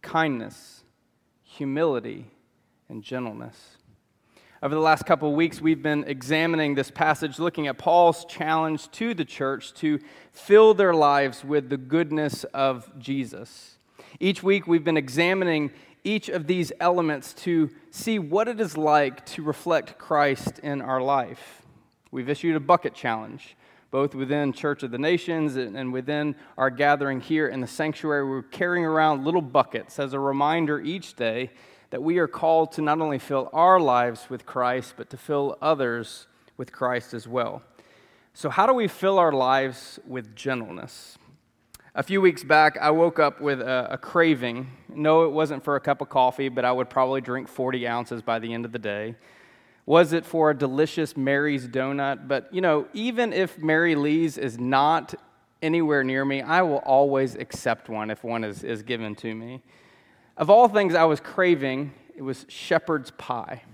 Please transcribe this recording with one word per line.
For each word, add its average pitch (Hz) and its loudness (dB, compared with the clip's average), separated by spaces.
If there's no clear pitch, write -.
kindness, 127 -4
humility, 135 -4
and 113 -14
gentleness." 120 -12
Over 143 -2
the 156 0
last 156 4
couple 151 2
of 143 -2
weeks, 160 -2
we've 156 0
been 147 -2
examining 151 -2
this 135 -4
passage, 156 -2
looking 165 -4
at 135 -6
Paul's 170 4
challenge 156 -4
to 233 -4
the 170 -4
church 135 -6
to 151 0
fill 220 8
their 185 4
lives 143 2
with 139 -2
the 139 -4
goodness 151 -2
of 135 -2
Jesus. 131 -10
Each 185 0
week, 190 2
we've 170 2
been 160 2
examining 156 0
each 208 -2
of 156 -6
these 180 -2
elements 165 -2
to 160 0
see 220 -4
what 190 0
it 226 -6
is 160 -4
like 151 2
to - -12
reflect 151 -4
Christ 147 0
in 143 -8
our 131 -2
life. 127 -4
We've 131 -8
issued 156 -2
a 151 0
bucket 175 4
challenge, 113 -8
both 139 0
within 135 -2
Church 143 -4
of 127 -8
the 120 -6
Nations 160 -2
and, 120 -6
and 127 -6
within 147 -4
our 131 2
gathering 139 0
here 156 0
in 127 -6
the 123 -6
sanctuary. 151 -4
We're 135 -6
carrying 175 -2
around 156 2
little 170 2
buckets 131 -2
as 135 -4
a 139 -4
reminder 147 0
each 170 -8
day 120 -4
that 123 -6
we 165 0
are 165 2
called 160 2
to 165 -6
not 151 0
only 147 -2
fill 135 -4
our 180 6
lives 123 2
with 127 -12
Christ, 123 -2
but - -16
to 131 -16
fill 143 -4
others 127 -2
with - -14
Christ 123 -4
as 113 -12
well. 113 -4
So - -6
how 190 4
do 262 6
we 226 0
fill 190 2
our 165 6
lives 131 0
with 120 -12
gentleness? 113 -8
A - -4
few 196 0
weeks 180 4
back, 151 6
I 151 4
woke 165 4
up 147 2
with 139 -2
a, 127 -2
a 131 -6
craving. 131 0
No, 156 4
it 156 2
wasn't 147 -2
for 143 -2
a 131 -2
cup 143 -2
of 143 -8
coffee, 131 0
but 127 -2
I 123 2
would 127 -2
probably 135 0
drink 127 -6
forty 127 -4
ounces 117 -6
by 113 -2
the 117 -8
end 117 -6
of 113 -10
the 120 -8
day. 107 -6
Was 160 6
it 165 0
for 160 2
a 147 2
delicious 147 -2
Mary's 139 0
donut? 135 -4
But, 139 -2
you 185 -4
know, 151 2
even 226 -2
if 185 -2
Mary 156 2
Lee's 151 0
is 117 -6
not 135 2
anywhere 156 2
near 131 -2
me, 139 -2
I 160 2
will 151 0
always 135 2
accept - -6
one 107 -6
if 107 -10
one 117 -4
is, 104 -8
is 110 -6
given 113 -6
to 113 -10
me. 120 -14
Of 156 -2
all 233 10
things 196 2
I 165 6
was 151 2
craving, 143 0
it 143 -14
was 131 -10
shepherd's 160 -2
pie. - -10